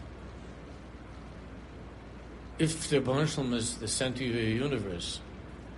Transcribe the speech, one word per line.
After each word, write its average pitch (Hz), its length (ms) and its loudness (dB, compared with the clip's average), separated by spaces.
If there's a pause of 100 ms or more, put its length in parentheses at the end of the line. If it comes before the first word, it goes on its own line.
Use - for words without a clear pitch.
(2500)
If 160 300 4
the 143 120 8
Ribbono 135 260 6
Shel 147 180 2
Olam 123 100 4
is 113 240 2
the 110 100 -2
center 131 360 2
of 120 60 4
your 117 100 4
universe, 110 800 2 (580)